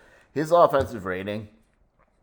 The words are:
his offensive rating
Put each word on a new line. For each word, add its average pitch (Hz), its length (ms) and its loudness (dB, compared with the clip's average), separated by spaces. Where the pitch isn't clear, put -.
his 151 180 -4
offensive 135 540 2
rating 98 420 -8